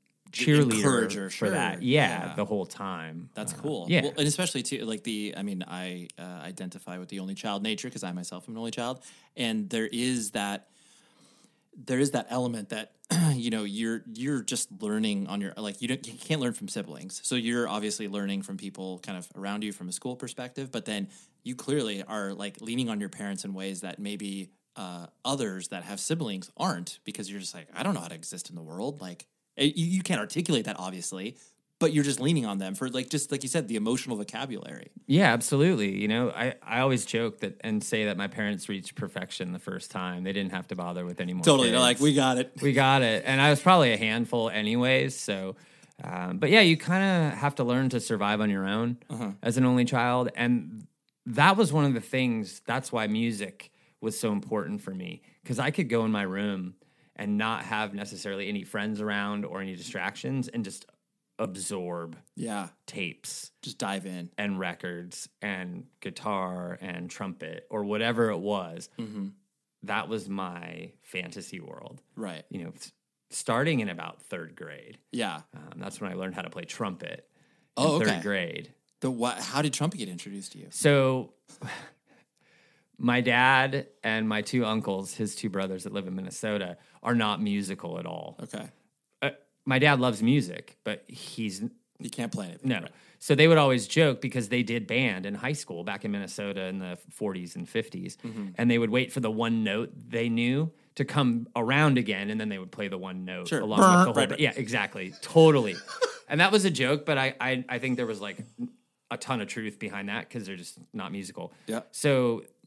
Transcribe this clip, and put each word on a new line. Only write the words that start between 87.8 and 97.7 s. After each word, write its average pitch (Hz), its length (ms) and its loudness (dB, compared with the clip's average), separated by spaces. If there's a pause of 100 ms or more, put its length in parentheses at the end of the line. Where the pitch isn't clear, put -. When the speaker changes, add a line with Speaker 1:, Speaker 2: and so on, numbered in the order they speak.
Speaker 2:
at 85 80 -6
all. 82 360 -10
Speaker 1:
Okay. 110 260 -10 (520)
Speaker 2:
Uh, 139 100 0 (360)
my 131 120 6
dad 143 220 8
loves 117 220 2
music, 110 640 2
but 107 220 -6
he's 101 560 -6 (380)
Speaker 1:
He 113 80 -8
can't 117 240 -6
play 98 140 -4
anything. 87 240 -6
Speaker 2:
No. 104 100 0
Speaker 1:
Right. 80 100 -12 (280)
Speaker 2:
So - 160 4
they 151 140 10
would 165 100 10
always 131 280 6
joke 151 340 4
because 117 280 -2
they 123 140 2
did 113 240 -2
band 107 400 0
in 101 80 -4
high 120 200 -4
school 87 300 -8
back 98 200 -6
in 107 60 -2
Minnesota 98 560 -4
in 95 120 -6
the 90 200 -8 (120)
forties 92 460 -6
and 90 120 -8
fifties. 92 560 -4